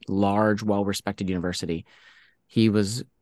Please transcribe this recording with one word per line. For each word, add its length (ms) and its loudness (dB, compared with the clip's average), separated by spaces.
large, 540 2
well-respected 680 -2
university. 560 -4
He 240 4
was 340 0